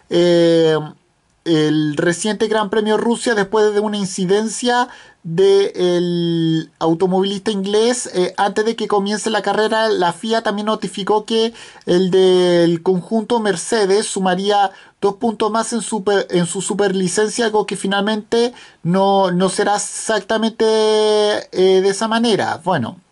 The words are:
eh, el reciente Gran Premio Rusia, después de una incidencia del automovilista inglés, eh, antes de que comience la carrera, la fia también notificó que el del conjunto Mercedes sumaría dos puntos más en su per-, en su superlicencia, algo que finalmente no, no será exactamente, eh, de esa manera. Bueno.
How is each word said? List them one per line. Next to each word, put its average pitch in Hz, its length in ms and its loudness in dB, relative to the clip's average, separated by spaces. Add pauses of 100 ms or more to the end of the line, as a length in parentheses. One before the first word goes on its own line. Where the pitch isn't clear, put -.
eh, 170 680 4 (680)
el 151 500 0
reciente 180 540 -2
Gran 214 200 0
Premio 214 280 0
Rusia, 233 360 -2
después 214 400 2
de 202 60 -2
una 208 160 -2
incidencia 214 960 -2 (340)
del 175 1500 0 (100)
automovilista 185 720 0
inglés, 214 640 0
eh, 180 220 -2
antes 208 300 0
de 226 100 -2
que 214 140 -6
comience 208 400 -2
la 214 120 -2
carrera, 220 460 0
la 185 240 0
fia 226 320 -4
también 208 220 -4
notificó 208 580 -2
que 226 300 -2 (320)
el 180 260 2
del 180 720 4
conjunto 208 560 -2
Mercedes 208 640 0
sumaría 196 680 0 (280)
dos 202 160 0
puntos 220 340 -2
más 226 220 -4
en 233 100 -4
su 208 220 -6
per-, 196 260 0
en 175 160 0
su 185 160 -6
superlicencia, 202 840 -2
algo 214 200 0
que 196 120 -8
finalmente 214 720 -2 (320)
no, 190 480 2
no 180 160 2
será 208 300 0
exactamente, 220 880 -2
eh, 214 1160 2
de 196 60 2
esa 196 220 -2
manera. 196 560 0
Bueno. 156 340 -2 (120)